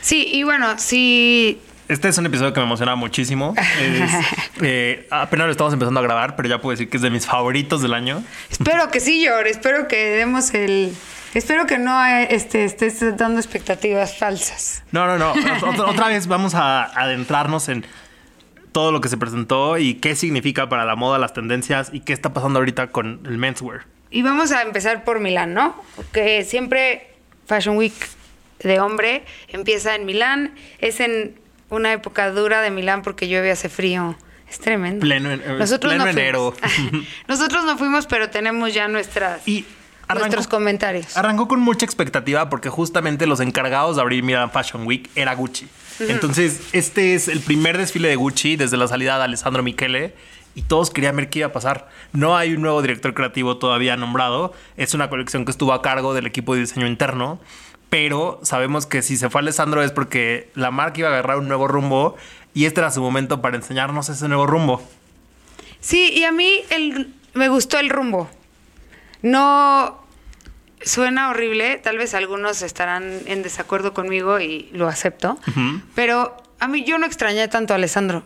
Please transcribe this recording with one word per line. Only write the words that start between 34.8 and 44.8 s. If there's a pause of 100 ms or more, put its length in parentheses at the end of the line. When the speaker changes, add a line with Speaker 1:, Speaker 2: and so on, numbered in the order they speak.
Speaker 2:
Pleno
en-,
eh,
Speaker 1:
Nosotros
Speaker 2:
pleno
Speaker 1:
no
Speaker 2:
enero.
Speaker 1:
fuimos. (100)
<laughs>
Nosotros
no
fuimos,
pero
tenemos
ya
nuestras,
Speaker 2:
Y (440)
arrancó,
Speaker 1:
nuestros
comentarios.
Speaker 2:
arrancó
con
mucha
expectativa
porque
justamente
los
encargados
de
abrir
Milán
Fashion